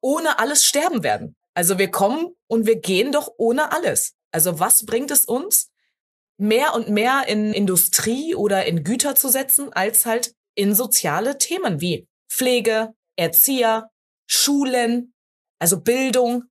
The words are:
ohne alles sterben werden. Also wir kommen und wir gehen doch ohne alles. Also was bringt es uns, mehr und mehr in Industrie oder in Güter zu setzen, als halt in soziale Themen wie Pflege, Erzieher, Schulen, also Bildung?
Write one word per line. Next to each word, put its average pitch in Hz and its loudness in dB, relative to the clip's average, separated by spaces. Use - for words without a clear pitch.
ohne 311 0
alles 285 2
sterben 294 0
werden. 107 -2
Also 180 0
wir 190 2
kommen 277 0
und 226 0
wir 226 2
gehen 190 0
doch 285 -2
ohne 254 0
alles. 285 -2
Also 165 0
was 214 2
bringt 247 -2
es 285 2
uns, 285 -2
mehr 220 2
und 226 -4
mehr 240 2
in 214 -2
Industrie 220 0
oder 196 0
in 170 -2
Güter 247 -2
zu 277 0
setzen, 269 -2
als 202 0
halt 240 -4
in 202 2
soziale 220 0
Themen 285 -2
wie 175 -4
Pflege, 226 0
Erzieher, 220 0
Schulen, 247 0
also 170 2
Bildung? 247 0